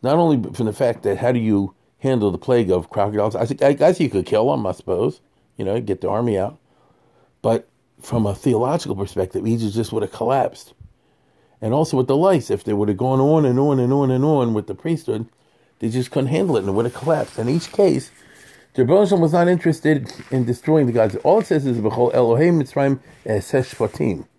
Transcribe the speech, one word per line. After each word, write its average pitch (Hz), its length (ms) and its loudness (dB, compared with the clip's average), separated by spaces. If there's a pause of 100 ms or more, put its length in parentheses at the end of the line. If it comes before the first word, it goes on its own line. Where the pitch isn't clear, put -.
not 135 160 2
only 151 360 2
from 117 120 -4
the 107 80 -2
fact 120 300 -2
that 101 140 -2
how 120 140 0
do 120 80 0
you 101 340 0 (260)
handle 117 320 0
the 85 60 -6
plague 120 320 0
of 90 200 0
crocodiles? 104 460 -2
I 113 100 -2
think, 135 160 -6
I 139 120 4
guess 156 260 2
you 151 100 0
could 95 160 -2
kill 110 260 0
them, 127 140 -2
I 92 60 -4
suppose. - 500 -4 (340)
You - 100 -8
know, 101 140 -2
get 101 220 -6
the 92 80 -4
army 110 280 0
out. 107 200 -4 (840)
But 117 260 -2 (340)
from 117 240 -2
a 101 100 -2
theological 120 600 0
perspective, 95 520 -6
Egypt 113 260 -2
just 110 200 -4
would 110 100 -2
have 101 80 -8
collapsed. - 640 -4 (880)
And 110 120 -2
also 151 240 0
with 127 100 0
the 135 80 2
lice, 170 360 2
if 101 120 -4
they 110 100 -4
would 104 140 0
have 104 100 0
gone 131 220 0
on 151 260 4
and 123 140 2
on 139 200 2
and 123 120 0
on 135 200 2
and 127 120 0
on 139 300 2
with 104 140 -4
the 98 80 -10
priesthood, 120 500 -4 (540)
they 113 100 -4
just 123 220 -4
couldn't 135 180 -2
handle 160 280 0
it 101 40 0
and 98 80 -4
it 98 40 -2
would 113 120 0
have 120 80 -6
collapsed. 160 460 -4
In 117 100 -2
each 165 220 -2
case, 165 400 0 (640)
the 131 80 2
Rebbe 185 320 4
was 165 180 2
not 170 140 4
interested 156 680 0 (160)
in 131 160 0
destroying 147 400 2
the 123 60 0
gods. 110 320 2
All 185 160 4
it 202 80 -6
says 147 180 0
is, 123 120 0
"B'chol 113 360 0
Elohei 123 380 4
Mitzrayim 139 480 0 (260)
Eseh 110 400 -2
Shvatim" - 640 -4 (120)